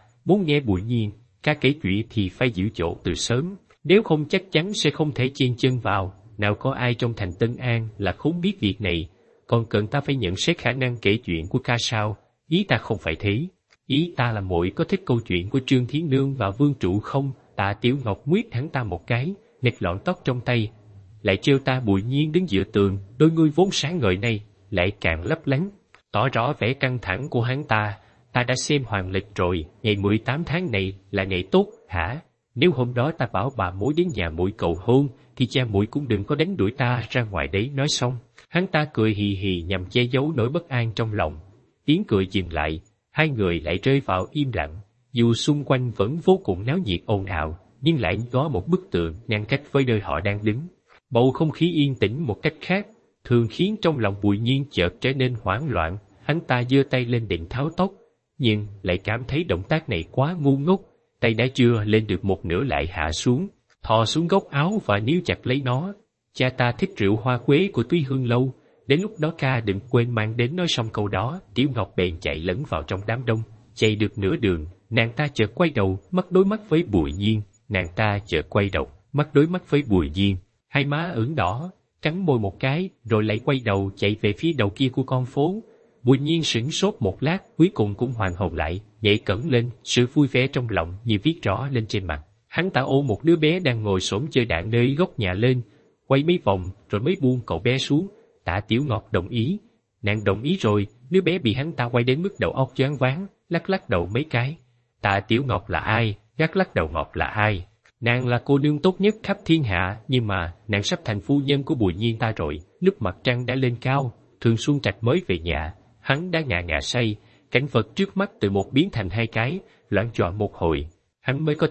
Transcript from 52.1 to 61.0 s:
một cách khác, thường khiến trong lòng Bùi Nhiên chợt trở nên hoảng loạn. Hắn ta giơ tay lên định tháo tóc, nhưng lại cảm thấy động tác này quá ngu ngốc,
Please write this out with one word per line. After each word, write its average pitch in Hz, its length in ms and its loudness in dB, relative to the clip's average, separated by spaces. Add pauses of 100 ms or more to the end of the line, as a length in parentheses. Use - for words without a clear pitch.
một 104 160 -4
cách 151 180 -2
khác, 202 260 -2 (380)
thường 117 260 4
khiến 208 320 0
trong 160 160 2
lòng 101 240 0
Bùi 101 160 4
Nhiên 131 320 0
chợt 85 300 0
trở 127 120 0
nên 127 300 0
hoảng 110 260 -2
loạn. 87 300 -2 (240)
Hắn 156 180 -2
ta 123 220 0
giơ 131 280 4
tay 127 140 0
lên 117 240 -2
định 82 200 -4
tháo 143 280 -4
tóc, 190 160 0 (480)
nhưng 107 260 2 (160)
lại 90 160 0
cảm 117 300 -6
thấy 156 160 -2
động 98 180 -2
tác 156 260 -2
này 85 220 -2
quá 151 300 0
ngu 139 180 4
ngốc, 180 220 2 (400)